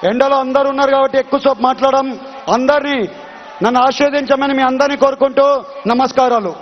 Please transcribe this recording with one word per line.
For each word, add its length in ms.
ఎండలో 340
అందరూ 280
ఉన్నారు 220
కాబట్టి 280
ఎక్కువసేపు 440
మాట్లాడడం, 400
అందరినీ 440
నన్ను 240
ఆశీర్వదించమని 720
మీ 100
అందరినీ 320
కోరుకుంటూ 420
నమస్కారాలు. 600